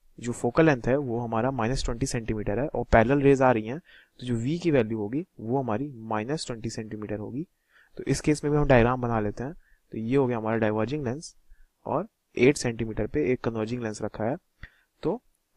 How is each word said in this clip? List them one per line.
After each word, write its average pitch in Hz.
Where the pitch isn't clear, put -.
जो 120
फोकल 127
लेंथ 135
है 123
वो 123
हमारा 117
माइनस 127
ट्वेंटी 127
सेंटीमीटर 110
है 139
और 120
पैरेलल 120
रेज 135
आ 127
रही 110
हैं, 127
तो -
जो 123
वी 135
की 170
वैल्यू 113
होगी 117
वो 113
हमारी 127
माइनस 110
ट्वेंटी 117
सेंटीमीटर 107
होगी। 110
तो 123
इस 135
केस 151
में 147
भी 147
हम 147
डायग्राम 123
बना 117
लेते 104
हैं। 147
तो -
ये 113
हो 135
गया 120
हमारा 110
डाइवर्जिंग 110
लेंस 131
और 151
एट 139
सेंटीमीटर 113
पे 147
एक 123
कन्वर्जिंग 113
लेंस 110
रखा 107
है, 127
तो 185